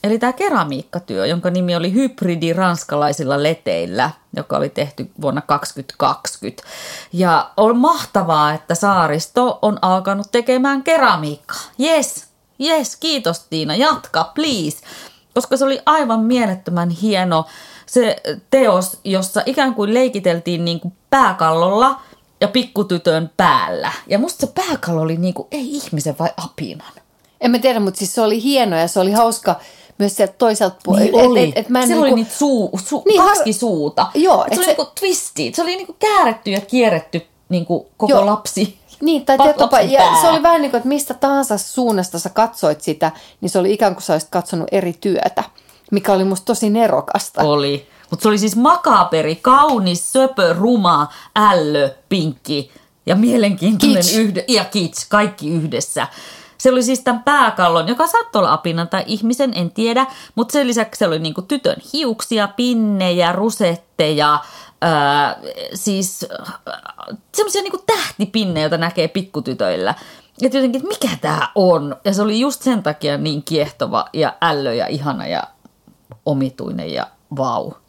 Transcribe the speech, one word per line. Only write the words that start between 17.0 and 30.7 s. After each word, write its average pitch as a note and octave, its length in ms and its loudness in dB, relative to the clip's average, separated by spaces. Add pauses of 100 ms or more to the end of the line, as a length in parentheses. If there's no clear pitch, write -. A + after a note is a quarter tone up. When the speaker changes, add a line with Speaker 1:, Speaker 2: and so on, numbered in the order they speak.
Speaker 1:
se A#3 300 2 (340)
teos, G#3 540 2
jossa F#3+ 420 -2
ikään C4+ 300 0
kuin G#3 180 -2
leikiteltiin F3 720 0
niinku E3+ 260 -6 (180)
pääkallolla F#3 920 2 (420)
ja G3+ 60 2
pikkutytön F#3+ 880 -2
päällä. F2+ 540 0 (160)
Ja G3+ 120 0
musta D4 280 -2
se - 80 -10
pääkallo C4 460 -2
oli D#3+ 160 -2
niinku, F3+ 340 -4
ei C#4+ 240 -8
ihmisen - 440 -6
vai E3 100 0 (160)
apinan. - 460 -14 (500)
Speaker 2:
En A#3+ 100 2
mä A#3+ 80 0
tiedä, A#3+ 200 2
mut F#3+ 160 -2
siis - 200 -6
se A#3+ 60 0
oli G#3+ 220 0
hieno B3 360 2
ja E3 80 2
se F#3+ 120 -2
oli F#3+ 120 2
hauska A3+ 440 2 (420)
myös G3+ 180 -2
sieltä G3 220 0
toiselta G#3+ 460 2